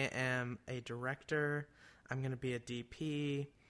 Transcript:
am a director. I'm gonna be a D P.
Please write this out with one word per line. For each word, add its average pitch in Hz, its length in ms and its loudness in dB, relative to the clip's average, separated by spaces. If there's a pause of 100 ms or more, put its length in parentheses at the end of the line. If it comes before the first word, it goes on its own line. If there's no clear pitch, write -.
(140)
am 127 440 2 (120)
a 127 100 -2
director. 147 880 0 (420)
I'm 135 120 0
gonna 131 160 0
be 127 160 0
a 120 60 0
D 120 240 -4
P. 143 680 0 (200)